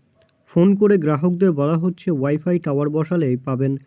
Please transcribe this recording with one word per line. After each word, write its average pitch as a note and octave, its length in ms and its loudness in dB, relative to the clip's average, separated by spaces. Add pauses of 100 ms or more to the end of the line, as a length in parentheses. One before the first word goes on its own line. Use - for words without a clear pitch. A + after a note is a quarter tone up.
(480)
ফোন F#3+ 280 4
করে G3+ 220 4
গ্রাহকদের F3 540 0
বলা D3+ 260 0
হচ্ছে F3 340 -4
ওয়াইফাই D#3 480 -2
টাওয়ার D3 300 -2
বসালেই D#3 480 -2
পাবেন C3+ 500 -4